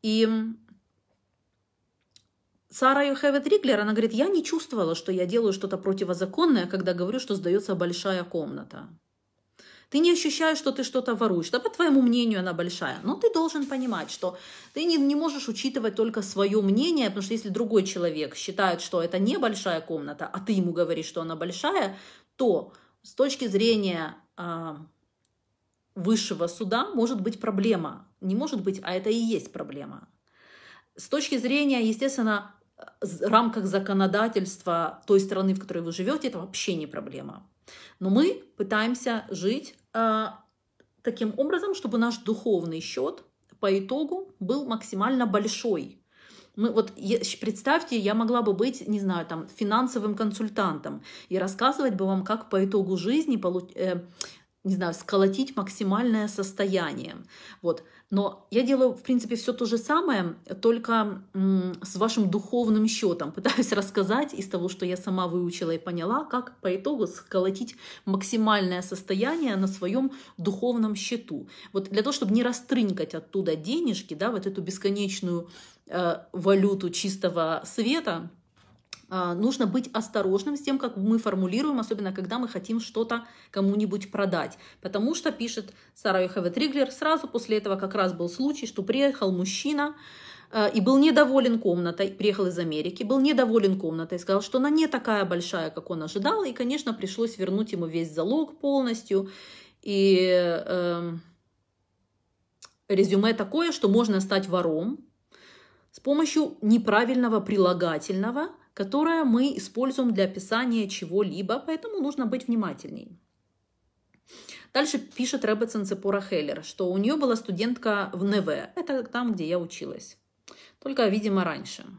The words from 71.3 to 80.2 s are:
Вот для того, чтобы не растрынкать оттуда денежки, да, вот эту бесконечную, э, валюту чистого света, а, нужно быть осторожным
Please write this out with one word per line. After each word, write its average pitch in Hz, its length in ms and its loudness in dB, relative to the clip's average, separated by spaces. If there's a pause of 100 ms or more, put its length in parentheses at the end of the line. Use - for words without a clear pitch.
Вот 196 160 -2
для 202 140 2
того, 277 100 0
чтобы 208 200 0
не 240 100 4
растрынкать 233 720 0
оттуда 165 400 -2
денежки, 214 580 -4
да, 190 180 -2
вот 196 140 -4
эту 196 160 -4
бесконечную, 190 840 -2 (400)
э, 170 300 0 (160)
валюту 190 560 4
чистого 170 760 -2
света, 220 640 -2 (840)
а, 180 220 -2
нужно 233 320 2
быть 254 260 -2
осторожным 202 640 0